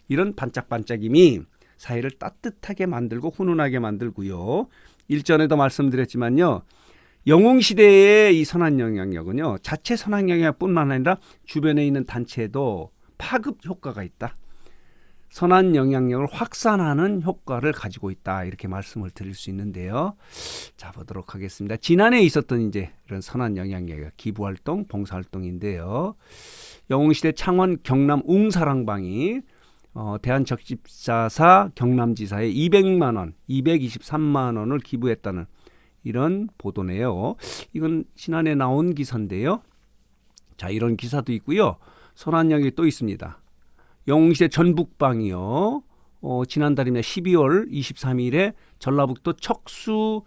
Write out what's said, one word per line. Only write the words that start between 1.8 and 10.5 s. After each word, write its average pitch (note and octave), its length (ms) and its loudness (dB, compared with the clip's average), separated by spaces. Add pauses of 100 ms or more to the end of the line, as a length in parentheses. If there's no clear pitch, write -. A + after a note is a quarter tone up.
따뜻하게 - 760 -8
만들고 B2 420 -4
훈훈하게 D#3+ 500 0
만들고요. G#2 880 -4 (420)
일전에도 D3+ 480 2
말씀드렸지만요. C3 1080 2 (640)
영웅시대의 G3+ 1120 8
이 D#3 40 0
선한 D#3 360 0
영향력은요, G2 800 -4
자체 - 360 -6
선한 G3+ 320 -2
영향력뿐만 E3 640 2